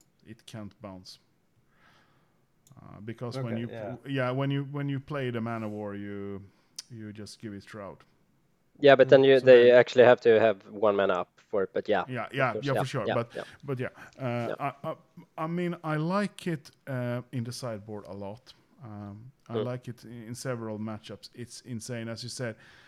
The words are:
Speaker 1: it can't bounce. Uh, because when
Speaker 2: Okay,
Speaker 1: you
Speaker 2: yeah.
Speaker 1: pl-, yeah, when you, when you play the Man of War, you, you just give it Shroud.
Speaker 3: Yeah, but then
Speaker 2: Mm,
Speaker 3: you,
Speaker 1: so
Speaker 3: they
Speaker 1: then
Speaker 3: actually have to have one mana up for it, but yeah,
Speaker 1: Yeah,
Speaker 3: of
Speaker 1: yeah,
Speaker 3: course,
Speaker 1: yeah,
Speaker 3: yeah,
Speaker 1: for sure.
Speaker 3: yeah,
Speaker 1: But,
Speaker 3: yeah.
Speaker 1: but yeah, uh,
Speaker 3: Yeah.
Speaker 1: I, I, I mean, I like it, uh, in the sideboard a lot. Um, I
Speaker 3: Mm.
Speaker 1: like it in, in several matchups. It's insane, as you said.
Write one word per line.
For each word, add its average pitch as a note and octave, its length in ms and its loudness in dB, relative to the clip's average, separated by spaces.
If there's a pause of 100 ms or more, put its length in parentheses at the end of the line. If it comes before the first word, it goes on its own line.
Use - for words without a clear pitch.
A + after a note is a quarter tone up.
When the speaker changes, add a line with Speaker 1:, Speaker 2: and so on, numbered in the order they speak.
(260)
Speaker 1:
it - 180 -20
can't G#2 380 -16
bounce. F#2 360 -18 (1600)
Uh, F#2 280 -20
because A#2 340 -12
when A#2 160 -6
Speaker 2:
Okay, A2+ 60 -6
Speaker 1:
you A#2 100 -8
Speaker 2:
yeah. A2+ 240 -12
Speaker 1:
pl-, C3+ 180 -14
yeah, B2+ 200 -2
when C#3 180 -2
you, C#3 200 -4
when C#3+ 180 -8
you C#3 120 -6
play C3+ 300 -8
the A#2+ 100 -4
Man A2+ 220 -6
of G#2+ 80 -8
War, G#2 240 -10
you, G2+ 480 -12 (480)
you A2 220 -16
just G#2 280 -18
give G#2+ 140 -12
it G2 100 -16
Shroud. G2 340 -16 (840)
Speaker 3:
Yeah, C#3 160 10
but C3 120 6
then C3+ 140 8
Speaker 2:
Mm, C3+ 40 6
Speaker 3:
you, C3+ 120 8
Speaker 1:
so B2+ 80 -2
Speaker 3:
they B2 240 12
Speaker 1:
then B2 80 10
Speaker 3:
actually A#2+ 260 6
have A#2+ 180 8
to A2+ 180 6
have G#2+ 280 4
one G#2 280 2
mana G2 180 2
up F2+ 140 -4 (200)
for G2+ 140 -2
it, F#2 100 -6
but G#2 160 -4
yeah, F#2+ 200 0
Speaker 1:
Yeah, A#2+ 180 -8
Speaker 3:
of - 80 -14
Speaker 1:
yeah, C3 180 0
Speaker 3:
course, G#2+ 140 -6
Speaker 1:
yeah, C#3 80 0
Speaker 3:
yeah, A2 80 0
Speaker 1:
for - 40 -4
sure. B2+ 200 -6
Speaker 3:
yeah, A2 80 -2
Speaker 1:
But, A#2+ 200 -4
Speaker 3:
yeah. - 80 -10 (220)
Speaker 1:
but C#3 160 -8
yeah, B2 80 -6 (320)
uh, A#2+ 280 -6 (100)
Speaker 3:
Yeah. C#3 140 -8 (120)
Speaker 1:
I, D#3+ 40 -10
I, D#3+ 60 -8 (500)
I - 20 -6
mean, E3+ 380 -4
I D#3 120 -4
like F#3 520 -4
it, D#3+ 220 -6 (160)
uh, B2 360 -6 (100)
in B2 120 -4
the A#2+ 80 -10
sideboard A2 560 -10
a F2+ 40 -14
lot. G2+ 400 -14 (320)
Um, G#2 460 -16 (180)
I A#2 60 -8
Speaker 3:
Mm. A2 100 -2
Speaker 1:
like B2+ 240 -8
it A#2+ 160 -16
in, A#2+ 240 -16
in A#2+ 60 -12
several A2+ 440 -8
matchups. G#2+ 560 -12
It's A#2 280 -18
insane, A#2 460 -10
as A#2 140 -12
you B2 60 -12
said. A2+ 280 -10 (320)